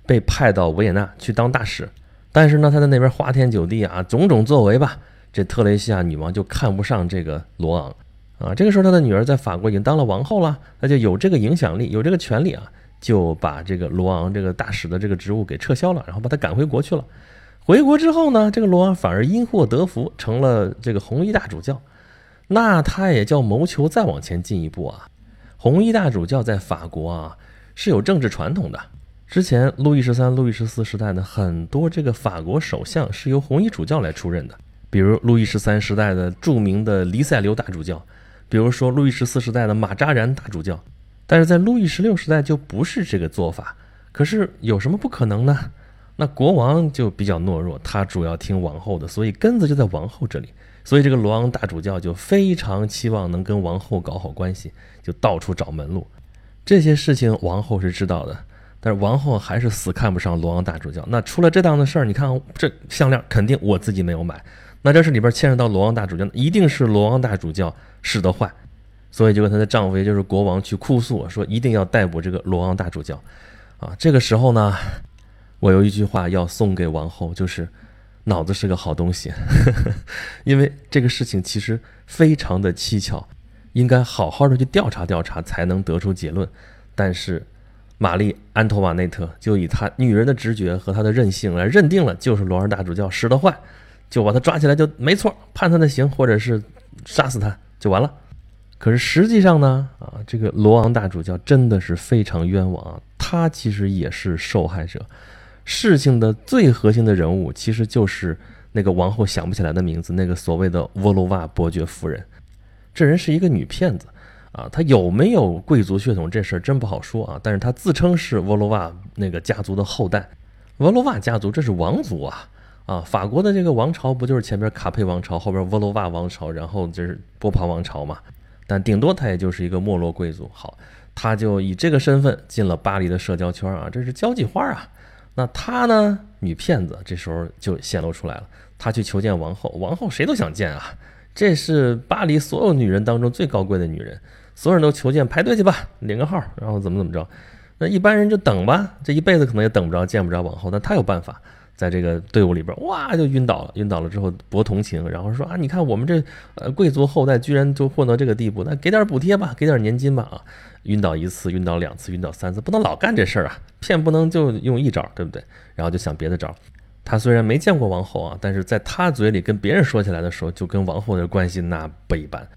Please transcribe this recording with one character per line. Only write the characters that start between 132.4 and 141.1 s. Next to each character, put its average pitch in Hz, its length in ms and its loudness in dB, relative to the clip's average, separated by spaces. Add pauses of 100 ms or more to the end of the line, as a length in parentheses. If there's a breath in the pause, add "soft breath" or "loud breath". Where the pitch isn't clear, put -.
进 104 200 0
了 85 100 0
巴 98 220 -2
黎 90 80 0
的 90 100 0
社 90 180 -4
交 90 160 -4
圈 95 200 -6
啊， - 200 -8
这 123 120 -6
是 127 100 -6
交 240 200 -2
际 254 120 -2
花 - 220 -2
啊。 - 200 -8 (500 soft breath)
那 127 100 -2
他 247 380 -4
呢， 214 320 4 (220)
女 170 160 -4
骗 107 320 -2
子， - 160 -10
这 90 120 -10
时 - 140 -10
候 85 160 -6 (140)
就 87 220 -4
显 87 200 -6
露 82 100 -4
出 - 140 -12
来 73 100 -8
了。 - 120 -18 (300 soft breath)
他 - 140 -6
去 113 120 -2
求 98 180 -4
见 101 160 0
王 82 160 -6
后， - 160 -8 (100)
王 92 160 -6
后 190 140 -6
谁 147 160 -2
都 294 80 0
想 110 180 -4
见 87 200 -4
啊， - 240 -14 (400 soft breath)